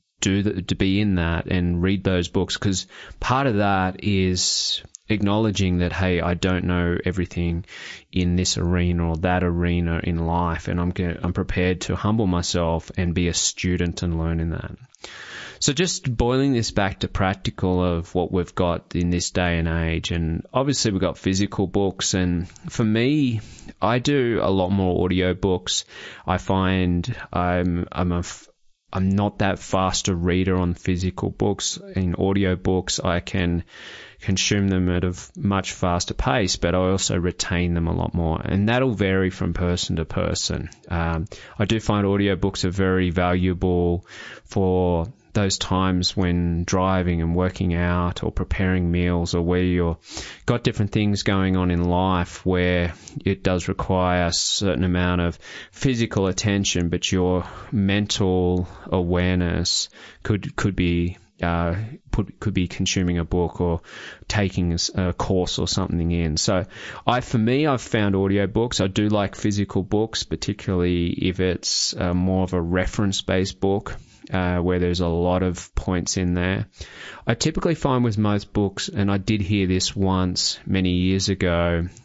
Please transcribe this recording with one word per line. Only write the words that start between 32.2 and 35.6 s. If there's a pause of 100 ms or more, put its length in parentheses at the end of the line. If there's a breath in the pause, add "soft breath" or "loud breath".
books,
I
can (560 loud breath)
consume
them
at
a
f-,
much